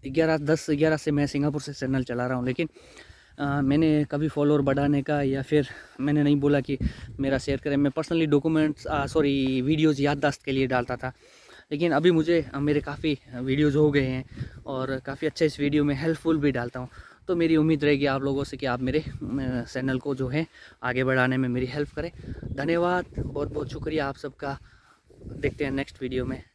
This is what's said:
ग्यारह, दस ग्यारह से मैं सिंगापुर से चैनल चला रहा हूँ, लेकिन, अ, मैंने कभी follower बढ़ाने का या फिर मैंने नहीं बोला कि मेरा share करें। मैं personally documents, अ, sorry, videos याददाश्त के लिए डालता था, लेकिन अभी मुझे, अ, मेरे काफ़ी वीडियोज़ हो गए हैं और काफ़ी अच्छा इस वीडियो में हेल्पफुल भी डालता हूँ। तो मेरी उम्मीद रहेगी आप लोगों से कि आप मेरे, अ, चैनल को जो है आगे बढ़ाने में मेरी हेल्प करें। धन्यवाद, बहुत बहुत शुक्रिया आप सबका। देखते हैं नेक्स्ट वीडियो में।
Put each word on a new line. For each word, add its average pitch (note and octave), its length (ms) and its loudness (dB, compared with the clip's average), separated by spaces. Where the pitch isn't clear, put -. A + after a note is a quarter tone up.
ग्यारह, D#3+ 300 2
दस D3+ 320 0
ग्यारह D#3 280 4
से D3+ 140 -2
मैं C#3+ 160 2
सिंगापुर C#3+ 340 -2
से C#3+ 120 -10
चैनल C3 300 -2
चला B2 240 -4
रहा B2+ 100 0
हूँ, B2 80 -2
लेकिन, C3 240 -2
अ, C#3+ 220 0
मैंने D3+ 500 4
कभी D3 160 0
follower D3 340 4
बढ़ाने C#3 400 2
का D3 200 0
या C3+ 200 0
फिर C#3+ 260 2
मैंने D3 240 2
नहीं C#3+ 120 6
बोला C#3+ 260 4
कि C3+ 160 -4
मेरा C3+ 180 0
share C#3 220 -2
करें। C#3+ 180 -2
मैं C#3+ 140 4
personally D#3+ 360 0
documents, D3+ 580 2
अ, D3 200 -2
sorry, C#3 560 2
videos D3+ 400 2
याददाश्त C#3+ 420 0
के C#3 80 -4
लिए C3 160 0
डालता B2 280 -2
था, C3 180 -8
लेकिन D#3+ 200 0
अभी D#3 200 4
मुझे, E3 300 2
अ, C#3 180 -8
मेरे D3 200 2
काफ़ी C#3+ 400 -4
वीडियोज़ C3+ 420 2
हो D3+ 140 6
गए C#3+ 140 2
हैं C3 200 -4
और C3 340 -6
काफ़ी C#3 280 -6
अच्छा - 180 0
इस D3 140 0
वीडियो C#3+ 240 2
में C#3+ 120 2
हेल्पफुल D#3+ 420 0
भी C#3+ 140 2
डालता B2 280 -4
हूँ। B2+ 100 -10
तो F#3 80 0
मेरी E3 200 2
उम्मीद D#3 280 4
रहेगी C#3+ 220 4
आप C3+ 160 0
लोगों C#3 220 -2
से C3+ 140 -10
कि C#3 80 -6
आप B2 160 -2
मेरे, C3 180 0
अ, B2+ 640 -6
चैनल C3 260 -2
को C#3 160 -4
जो C3 120 -4
है D3+ 200 -2
आगे B2 200 0
बढ़ाने C3 340 2
में C3 120 0
मेरी B2+ 160 -2
हेल्प C#3+ 300 -4
करें। D#3+ 160 -8
धन्यवाद, E3+ 520 0
बहुत C#3+ 280 -4
बहुत C#3+ 240 -6
शुक्रिया D3+ 360 -4
आप C#3 80 -6
सबका। C#3 440 -10
देखते - 380 -4
हैं C#3 80 -2
नेक्स्ट C3+ 300 -6
वीडियो B2+ 240 -4
में। C3 180 -8